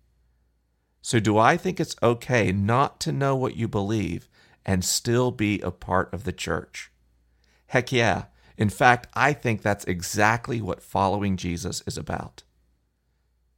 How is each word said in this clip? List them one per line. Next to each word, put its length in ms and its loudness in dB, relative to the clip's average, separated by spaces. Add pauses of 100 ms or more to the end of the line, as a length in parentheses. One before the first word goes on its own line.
(1000)
So 180 0
do 180 4
I 200 6
think 240 -4
it's 200 -8
okay 520 2
not 480 0
to 100 -4
know 240 0
what 220 -4
you 100 -2
believe 600 -2 (360)
and 200 0
still 460 0
be 280 0
a 120 -6
part 420 -2
of 100 -8
the 80 -6
church? 580 -8 (800)
Heck 240 0
yeah. 360 2 (300)
In 120 2
fact, 440 4
I 200 2
think 280 -4
that's 220 -2
exactly 800 0
what 200 -6
following 540 0
Jesus 500 -6
is 120 -8
about. 460 -10 (1120)